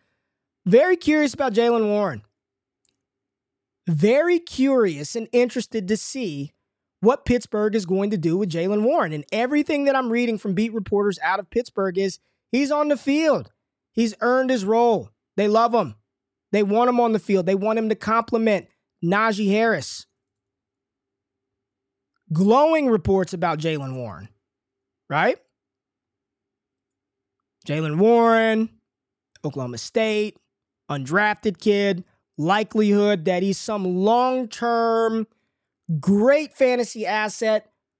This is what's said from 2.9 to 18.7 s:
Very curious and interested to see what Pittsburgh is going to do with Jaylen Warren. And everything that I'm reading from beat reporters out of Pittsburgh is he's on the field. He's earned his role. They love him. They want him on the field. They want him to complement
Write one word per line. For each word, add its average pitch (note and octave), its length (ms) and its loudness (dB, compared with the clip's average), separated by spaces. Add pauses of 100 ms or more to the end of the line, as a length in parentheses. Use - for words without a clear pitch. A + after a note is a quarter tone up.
Very B3+ 500 2
curious A#3+ 760 0
and A3+ 160 -8
interested A3+ 560 -2
to G#3+ 80 0
see D3+ 560 -8 (480)
what A#3+ 240 2
Pittsburgh G#3+ 500 0
is G3+ 120 -2
going G3 240 -2
to G#3 80 -2
do E3 180 0
with G3 140 -2
Jaylen F#3+ 320 -2
Warren. A#3 320 0
And D3 180 -8
everything C#4+ 540 0
that C4+ 100 2
I'm B3 160 -2
reading A#3 240 0
from G3 160 -4
beat G#3+ 220 -2
reporters G3+ 480 -2
out F#3 180 0
of F#3+ 80 -10
Pittsburgh G3 480 -4
is G3 220 -4 (340)
he's C4+ 180 0
on D4 180 0
the D4 100 2
field. C#4 520 0 (420)
He's A3 280 0
earned B3+ 300 0
his G#3+ 160 -2
role. A3+ 440 2 (280)
They G3+ 100 2
love A3+ 260 2
him. D#3 220 0 (560)
They G#3 100 2
want A3 280 2
him A#3+ 100 2
on A#3 120 2
the G#3+ 60 0
field. F#3 280 0
They F#3+ 80 2
want G#3+ 240 0
him A3 100 -2
to G#3+ 60 0
complement A3+ 760 0 (340)